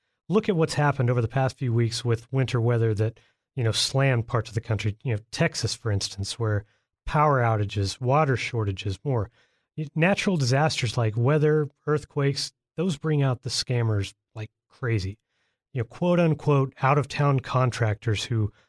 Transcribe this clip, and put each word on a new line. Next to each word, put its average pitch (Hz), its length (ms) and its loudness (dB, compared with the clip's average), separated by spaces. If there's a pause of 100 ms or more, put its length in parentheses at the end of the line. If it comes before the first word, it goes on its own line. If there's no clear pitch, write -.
(280)
look 208 200 2
at 190 80 0
what's 160 180 0
happened 135 360 2
over 123 100 2
the 113 80 0
past 131 300 -2
few 123 140 -2
weeks 117 300 0
with 117 300 -2
winter 131 280 0
weather 113 340 2
that, 110 260 -2 (360)
you 123 80 -2
know, 113 80 2
slammed 135 540 0
parts 113 220 -2
of - 60 -10
the 113 80 -2
country. 104 400 -2
You 117 140 -2
know, - 40 -8 (120)
Texas, - 420 -2
for - 160 -6
instance, - 480 -4
where 107 260 -2 (400)
power 147 360 2
outages, 104 600 0
water 131 380 2
shortages, 101 680 -4
more. 120 260 -2 (460)
Y-, 156 180 -6
natural 180 440 2
disasters 135 580 0
like 110 200 0
weather, 147 520 2 (180)
earthquakes, 143 640 -2 (240)
those 165 220 -2
bring 151 240 0
out 131 200 0
the 123 60 -10
scammers 113 640 0 (220)
like 107 160 -12 (180)
crazy. 107 480 -4 (560)
You 127 80 -4
know, 113 60 -4
quote 175 340 0
unquote, 143 600 2
out 139 160 4
of 139 100 0
town 143 320 2
contractors 113 840 -2
who 110 280 -2 (160)